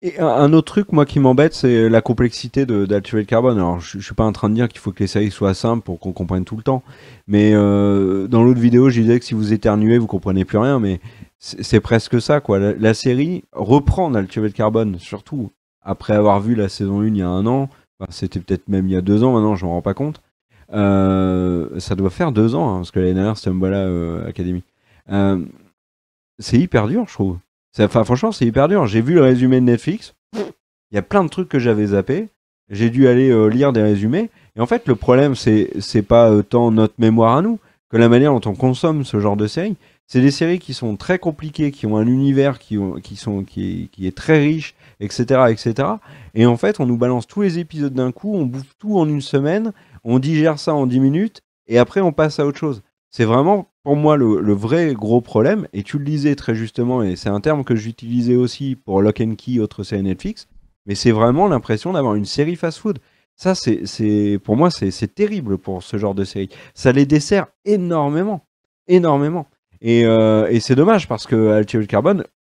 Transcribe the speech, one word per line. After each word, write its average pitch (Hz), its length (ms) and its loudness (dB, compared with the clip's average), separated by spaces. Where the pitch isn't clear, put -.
Et - 140 -8
un, 165 80 0
un 143 240 4
autre 160 140 4
truc, - 260 -4
moi, 147 140 2
qui 143 160 -2
m'embête, 135 320 4
c'est 117 340 2
la 113 140 4
complexité 123 640 -2
de, 104 200 -2
d'Altered 101 400 -2
Carbon. 120 300 2
Alors, 87 240 0
je, 92 200 -14
je 98 40 -14
suis - 100 -14
pas 110 120 0
en 107 80 0
train 104 160 -2
de 107 40 0
dire 120 140 0
qu'il - 140 -12
faut 104 100 -8
que - 80 -14
les 101 80 -2
séries 104 240 -2
soient 98 220 -2
simples 117 280 -2
pour 90 160 -10
qu'on 95 140 -10
comprenne 92 320 -4
tout 107 140 -10
le 113 40 -12
temps. 131 220 -2
Mais, 104 280 4
euh, 101 720 2
dans 117 160 4
l'autre 123 160 4
vidéo, 120 300 6
je 117 100 0
disais 113 180 4
que 120 60 -2
si - 100 -8
vous 107 200 0
éternuez, 107 440 2
vous 113 100 0
comprenez 95 360 -2
plus 98 140 -4
rien. 131 240 0
Mais 95 180 -2
c'est, - 240 -14
c'est 113 160 2
presque 117 400 -2
ça, 147 220 0
quoi. 98 180 0
La, 101 140 0
la 110 200 2
série 135 600 -2
reprend 143 580 0
d'Altered 107 400 -2
Carbon, 110 460 -2
surtout 104 540 -12
après 98 320 -6
avoir 104 280 4
vu 110 120 -2
la 107 140 -2
saison 98 320 -4
un 107 80 0
il 110 80 -2
y 98 60 -2
a 90 80 -2
un 92 180 -2
an. 135 220 -2
Enfin, 92 140 -14
c'était 92 300 -8
peut-être 92 260 -6
même 95 200 -2
il 95 40 -2
y 95 60 0
a 92 40 -2
deux 101 220 2
ans 127 80 2
maintenant, 107 240 0
je 90 100 -8
m'en 85 60 -4
rends 87 100 -4
pas 98 120 -4
compte. 147 280 -8
Euh, 92 1080 0
ça 92 160 -6
doit 95 140 -2
faire 156 240 -4
deux 113 220 2
ans, 151 180 -2
hein, 92 60 -4
parce 87 120 -10
que - 80 -4
l'année 92 140 0
dernière, 101 240 -2
c'était - 140 -6
Umbrella, 95 260 -2
euh, 85 500 -4
Academy. 90 360 -8
Euh, 98 280 0
c'est 117 180 0
hyper 123 320 0
dur, 214 180 -2
je - 60 -20
trouve. 95 240 -4
C'est, 107 80 2
enfin, 110 200 2
franchement, 127 280 -2
c'est 143 140 -2
hyper 127 220 2
dur. 185 200 2
J'ai 107 140 0
vu 135 140 0
le 156 80 6
résumé 127 360 4
de 127 60 2
Netflix. 123 480 -2
Il - 600 -12
y - 20 0
a 101 40 -2
plein 196 220 0
de 156 60 -2
trucs 180 200 -6
que 147 100 0
j'avais 110 280 0
zappés. 127 420 -2
J'ai 104 200 0
dû 127 180 4
aller, 127 220 4
euh, 110 180 4
lire 127 260 2
des 113 80 2
résumés. 107 480 0
Et 110 60 -4
en 120 40 0
fait, 240 220 -2
le 127 80 4
problème, 131 400 2
c'est, 107 440 2
c'est 107 240 -2
pas, 117 260 6
euh, 104 140 4
tant 120 280 0
notre 110 280 2
mémoire 113 360 4
à 147 60 0
nous 214 180 -2
que 117 80 -2
la 117 120 6
manière 131 220 4
dont 117 180 -2
on 98 60 -6
consomme 139 480 -2
ce 117 160 -4
genre 104 160 0
de 104 120 -2
séries. 185 280 -6
C'est 127 140 0
des 139 100 4
séries 170 280 -2
qui 143 140 -14
sont 113 220 -6
très 180 220 -4
compliquées, 156 540 -6
qui 135 160 -8
ont 107 100 0
un 110 80 2
univers 135 540 2
qui - 180 -8
ont, 98 180 -4
qui 95 200 -16
sont, 98 280 -6
qui 92 400 -8
est, 85 40 -14
qui - 180 -12
est 92 100 -6
très 156 240 2
riche, 151 360 -2
et 101 100 -8
cetera, 127 420 2
et 113 40 0
cetera. 139 440 -4
Et 113 100 4
en 120 120 4
fait, 202 220 -2
on 147 60 0
nous 123 120 -2
balance 123 280 -2
tous - 160 -8
les 180 160 0
épisodes 151 360 -6
d'un 127 180 -2
coup, 202 240 -8
on 165 100 -2
bouffe 131 340 -10
tout 208 200 -2
en 160 80 2
une 151 140 -2
semaine, 156 500 -2
on 120 160 2
digère 151 400 0
ça 165 140 -4
en 143 120 0
dix 127 140 0
minutes, 151 420 0
et 113 100 2
après, 196 240 2
on 180 100 2
passe 151 280 -2
à 147 60 0
autre 143 140 -4
chose. 135 220 -6
C'est 120 140 0
vraiment, 151 440 2
pour 143 120 0
moi, 151 220 4
le, 110 240 2
le 104 120 2
vrai 139 400 0
gros 110 280 0
problème. 151 500 0
Et 101 120 -8
tu - 160 -6
le 139 60 -8
disais 147 300 0
très 120 180 -6
justement, 120 480 -4
et 92 140 -2
c'est 95 140 -8
un 101 100 -2
terme 147 240 -2
que 120 120 -2
j'utilisais 117 600 -2
aussi 123 400 -2
pour 98 260 -2
Lock 107 200 0
and 110 140 -2
Key, 123 240 -6
autre 104 240 -6
série 98 200 -6
Netflix, 98 440 -8
mais 101 100 -6
c'est 120 160 2
vraiment 120 360 2
l'impression 135 460 -4
d'avoir 135 220 0
une 104 100 -4
série 151 320 -4
fast-food. 165 420 -6
Ça, 185 200 -2
c'est, 110 300 -2
c'est, 104 580 0
pour 107 140 0
moi, 170 120 4
c'est, 101 220 -4
c'est - 240 -8
terrible 190 420 -4
pour 92 240 -8
ce - 160 -10
genre 101 160 -4
de 98 120 -4
série. 98 240 -8
Ça - 160 2
les 139 140 4
dessert 151 420 0
énormément, 175 800 -2
énormément. 160 600 0
Et, 117 200 4
euh, 110 440 4
et 113 120 2
c'est - 140 0
dommage 180 340 2
parce - 180 -8
que 110 220 2
Altered 107 380 0
Carbon 151 360 0